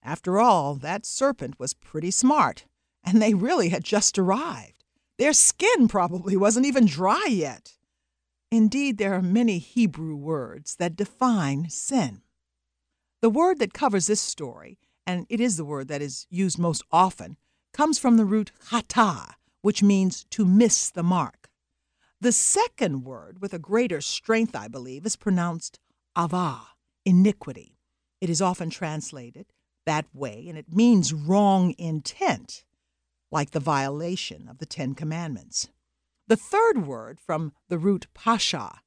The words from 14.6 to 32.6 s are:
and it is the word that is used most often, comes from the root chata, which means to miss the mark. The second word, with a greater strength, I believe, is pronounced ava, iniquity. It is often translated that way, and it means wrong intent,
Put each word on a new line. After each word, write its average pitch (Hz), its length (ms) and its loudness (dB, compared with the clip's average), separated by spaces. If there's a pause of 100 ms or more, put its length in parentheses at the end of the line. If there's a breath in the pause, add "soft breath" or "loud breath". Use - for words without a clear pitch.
and 180 220 -4
it 220 120 -4
is 233 160 0
the 160 80 -6
word 139 220 -8
that 147 160 -8
is 135 260 -12
used 180 300 -2
most 170 320 -2
often, 180 460 2 (360)
comes 302 280 0
from 233 160 4
the 220 80 6
root 208 260 -2 (200)
chata, 214 640 -2 (280)
which 208 180 0
means 190 500 2
to 214 140 -2
miss 202 460 4
the 170 140 -6
mark. 175 440 -2 (720)
The 240 120 2
second 233 720 -2
word, 131 360 -18
with 190 140 -10
a 170 60 -10
greater 185 400 -2
strength, 226 560 -2
I 104 100 -10
believe, 131 400 -14
is 214 80 -4
pronounced 175 640 -4 (400)
ava, 170 520 -4 (340)
iniquity. 185 720 2 (440)
It 185 80 -4
is 165 140 0
often 180 260 -2
translated 151 840 -12 (340)
that 156 260 -4
way, 123 360 -12
and 156 100 -14
it 160 160 -18
means 196 380 6
wrong 185 680 2
intent, - 880 -6 (640)